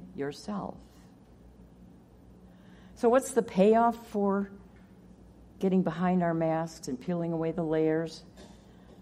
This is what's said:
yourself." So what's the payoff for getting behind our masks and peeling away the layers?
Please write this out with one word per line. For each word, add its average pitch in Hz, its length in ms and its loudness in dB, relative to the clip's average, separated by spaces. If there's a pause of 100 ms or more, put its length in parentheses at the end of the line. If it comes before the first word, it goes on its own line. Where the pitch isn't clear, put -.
(160)
yourself." 143 600 -8 (2250)
So 240 120 0
what's 262 240 4
the 233 120 2
payoff 226 640 4
for 202 420 0 (1120)
getting 190 240 2
behind 180 400 0
our 170 100 2
masks 165 560 -2
and 127 100 -6
peeling 170 320 -4
away 165 200 -2
the 170 120 -4
layers? 160 600 0 (800)